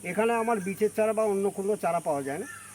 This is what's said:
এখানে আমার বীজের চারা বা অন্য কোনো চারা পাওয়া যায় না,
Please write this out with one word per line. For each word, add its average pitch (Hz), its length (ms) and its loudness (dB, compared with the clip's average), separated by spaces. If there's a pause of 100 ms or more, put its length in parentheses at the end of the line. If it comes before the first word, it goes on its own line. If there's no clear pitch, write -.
এখানে 208 300 2
আমার 226 260 2
বীজের 196 360 0
চারা 220 180 4
বা 220 100 2
অন্য 202 260 2
কোনো 196 260 -2
চারা 170 240 0
পাওয়া 147 240 0
যায় 139 160 -4
না, 226 60 -6 (300)